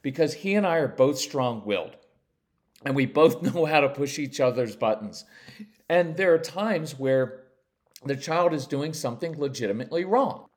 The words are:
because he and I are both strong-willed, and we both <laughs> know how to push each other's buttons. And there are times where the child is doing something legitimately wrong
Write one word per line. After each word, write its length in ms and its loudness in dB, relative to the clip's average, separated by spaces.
because 320 -2
he 220 -2
and 100 2
I 120 2
are 100 0
both 300 2
strong-willed, 760 -4
and 120 -2
we 100 4
both 360 4
<laughs> 120 -2
know 100 2
how 140 4
to 100 4
push 300 -4
each 220 -6
other's 340 0
buttons. 500 -2
And 280 2
there 180 4
are 40 4
times 600 -4
where 460 0
the 100 -2
child 380 0
is 140 -4
doing 260 -4
something 480 -6
legitimately 640 -4
wrong 400 0